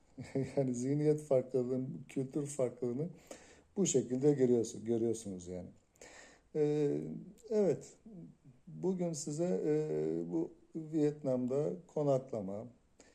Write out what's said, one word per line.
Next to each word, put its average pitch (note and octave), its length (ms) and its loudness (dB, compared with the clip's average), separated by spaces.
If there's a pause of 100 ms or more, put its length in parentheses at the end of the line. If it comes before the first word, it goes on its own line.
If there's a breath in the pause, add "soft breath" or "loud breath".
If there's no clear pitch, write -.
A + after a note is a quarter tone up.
(180)
<laughs> - 400 -4
Yani C3 160 4
zihniyet D3 480 2
farklılığını, B2+ 640 2 (220)
kültür C#3 360 -4
farklılığını B2+ 640 -2 (680 loud breath)
bu G3 80 4
şekilde C3 480 4
görüyorsun-, A#2+ 520 2
görüyorsunuz A2 600 -2
yani. F2+ 220 -10 (840 loud breath)
Ee, D3 420 2 (520)
evet, G3 480 2 (720)
bugün E3+ 460 -2
size, D#3+ 520 -2
e, D#3 680 0
bu E3 200 -2 (240)
Vietnam'da D3 960 0 (140)
konaklama, A#2+ 800 -2 (480 soft breath)